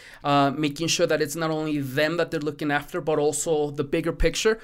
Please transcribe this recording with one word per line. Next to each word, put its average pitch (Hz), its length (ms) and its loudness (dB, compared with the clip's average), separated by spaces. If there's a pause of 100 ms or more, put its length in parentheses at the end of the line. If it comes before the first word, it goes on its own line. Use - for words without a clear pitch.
(220)
uh, 143 340 4
making 156 300 -2
sure 175 220 2
that 156 120 2
it's 156 140 0
not 160 160 -2
only 156 300 -2
them 151 360 0
that 165 140 0
they're 165 100 -2
looking 147 300 -4
after, 147 300 -2
but 151 180 0
also 147 540 0
the 143 100 -4
bigger 160 300 -2
picture. 175 520 0